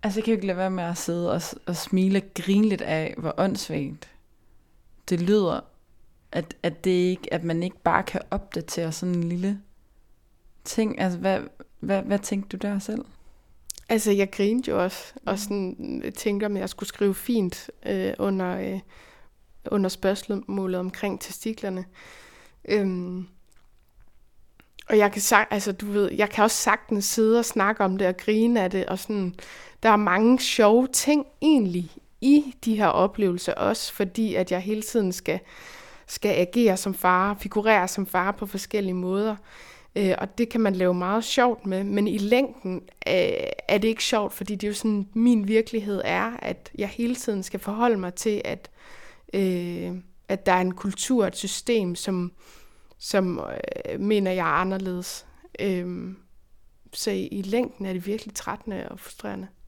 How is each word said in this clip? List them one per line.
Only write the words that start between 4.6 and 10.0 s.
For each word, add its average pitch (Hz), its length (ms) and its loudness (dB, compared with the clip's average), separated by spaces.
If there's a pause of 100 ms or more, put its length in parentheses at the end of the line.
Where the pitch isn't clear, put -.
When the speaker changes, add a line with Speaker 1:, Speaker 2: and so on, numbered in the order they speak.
Speaker 1:
det 175 120 0
lyder, 190 400 2 (720)
at, 160 300 -4
at 165 220 -4
det 190 60 2
ikke, 180 440 0
at 170 100 -4
man 170 180 0
ikke 185 220 -6
bare 170 180 4
kan - 180 -4 (100)
opdatere 170 640 -4
sådan 180 220 -2
en 170 140 0
lille 190 320 -2 (1040)